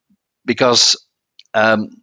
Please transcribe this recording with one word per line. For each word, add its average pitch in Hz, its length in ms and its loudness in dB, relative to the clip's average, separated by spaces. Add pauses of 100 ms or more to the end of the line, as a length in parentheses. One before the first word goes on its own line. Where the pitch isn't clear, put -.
(460)
because, 120 580 0 (500)
um, 107 360 0 (140)